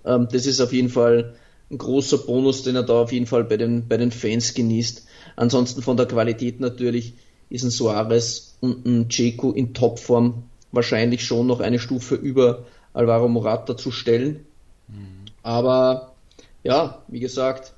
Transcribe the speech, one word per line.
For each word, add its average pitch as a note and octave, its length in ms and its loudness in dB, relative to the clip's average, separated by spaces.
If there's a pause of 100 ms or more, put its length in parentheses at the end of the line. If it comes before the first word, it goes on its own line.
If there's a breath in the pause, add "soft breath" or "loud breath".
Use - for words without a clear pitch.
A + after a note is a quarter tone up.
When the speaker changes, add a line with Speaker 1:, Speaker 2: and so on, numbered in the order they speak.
Speaker 1:
Ähm, B2 260 2
das B2 140 0
ist C3+ 140 0
auf B2 140 0
jeden B2+ 160 2
Fall A#2 460 2 (340 loud breath)
ein C#3 80 -12
großer C#3 400 0
Bonus, C3+ 460 0
den B2+ 120 -2
er B2+ 80 0
da A#2 180 2
auf A#2 100 0
jeden B2 160 -2
Fall A#2+ 160 2
bei G#2+ 140 0
den, A#2 300 -2
bei A2+ 100 0
den A#2+ 140 2
Fans A2+ 440 -2
genießt. A2+ 500 -2 (300 loud breath)
Ansonsten B2 480 0
von B2 140 0
der A#2 100 2
Qualität A#2+ 520 -2
natürlich A#2+ 540 -4 (360 soft breath)
ist B2 140 -8
ein A#2+ 80 0
Suarez A2+ 920 0
und B2 240 -4
ein A#2 240 2
Dzeko A#2+ 420 0
in A#2 220 -4
Topform A#2+ 680 0 (280)
wahrscheinlich A#2+ 540 0
schon A#2+ 220 0
noch A#2+ 140 0
eine A#2+ 180 0
Stufe B2+ 360 -4
über B2+ 500 2 (280 loud breath)
Alvaro A#2 340 4
Morata A#2 480 0
zu B2 160 -8
stellen. B2 540 -2 (420)
Speaker 2:
Mhm. G2+ 380 -20 (160)
Speaker 1:
Aber B2+ 720 2 (500 soft breath)
ja, D#3 440 0
wie A#2+ 120 -12
gesagt, C3 580 -4